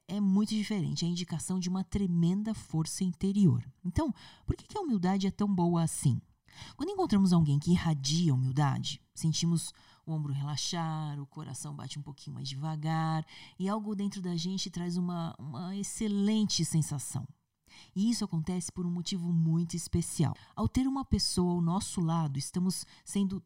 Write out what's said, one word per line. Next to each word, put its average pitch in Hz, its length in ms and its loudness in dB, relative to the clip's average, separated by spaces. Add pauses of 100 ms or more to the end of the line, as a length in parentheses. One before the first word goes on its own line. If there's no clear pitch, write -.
é 202 140 -4
muito 202 300 4
diferente. 190 540 -2
É 170 40 0
a - 20 0
indicação 175 480 -4
de 180 100 -2
uma 185 140 0
tremenda 190 720 2
força - 480 -4
interior. 185 640 4 (160)
Então, 269 300 0 (320)
por - 100 0
que - 100 -20
que - 120 -6
a - 20 0
humildade 196 460 2
é 190 40 2
tão 202 220 0
boa 175 300 4
assim? 139 380 2 (560)
Quando 320 140 -4
encontramos 208 420 4
alguém 147 260 6
que 160 120 0
irradia 156 640 2
humildade, 131 640 0 (140)
sentimos 165 580 0 (320)
o 160 80 -8
ombro 147 200 -4
relaxar, 151 880 -4
o 139 60 -10
coração 147 480 -12
bate 139 260 -10
um - 20 -12
pouquinho 139 320 -14
mais 135 140 -10
devagar 160 760 -2 (340)
e 185 100 -2
algo 214 260 -4
dentro 202 260 -4
da 175 160 -4
gente 190 320 -4
traz 175 280 -4
uma, 175 420 -2
uma 175 380 -8
excelente 202 880 0
sensação. 147 640 -2 (680)
E 208 160 2
isso 220 140 0
acontece 175 480 -2
por 180 120 -4
um 175 60 0
motivo 175 420 -2
muito 165 440 2
especial. - 580 0 (220)
Ao 220 100 -2
ter 262 220 2
uma 269 160 -2
pessoa 180 480 2
ao 175 80 2
nosso 175 400 0
lado, 160 380 0
estamos 180 460 -2 (200)
sendo 196 400 -2